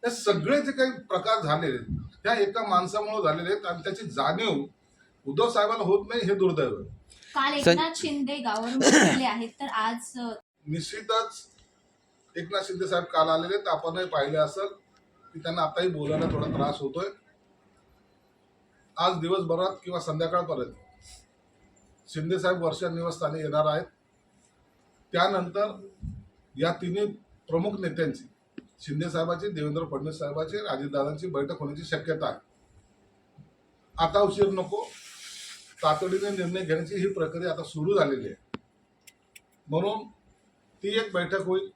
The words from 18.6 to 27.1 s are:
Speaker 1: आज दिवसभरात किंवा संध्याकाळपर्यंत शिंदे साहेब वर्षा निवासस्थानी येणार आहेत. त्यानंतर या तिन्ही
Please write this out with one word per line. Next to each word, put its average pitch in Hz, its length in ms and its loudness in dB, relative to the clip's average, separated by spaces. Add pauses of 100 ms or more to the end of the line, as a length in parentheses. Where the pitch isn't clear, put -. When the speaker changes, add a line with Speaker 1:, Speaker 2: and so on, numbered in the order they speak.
Speaker 1:
आज 180 220 4
दिवसभरात 180 640 2
किंवा 180 160 -4
संध्याकाळपर्यंत 160 720 -2 (1400)
शिंदे 165 300 -2
साहेब 180 240 2
वर्षा 170 260 0
निवासस्थानी 165 520 -4
येणार 151 260 2
आहेत. 156 200 0 (1300)
त्यानंतर 190 760 0 (680)
या 160 160 2
तिन्ही 180 340 -2 (420)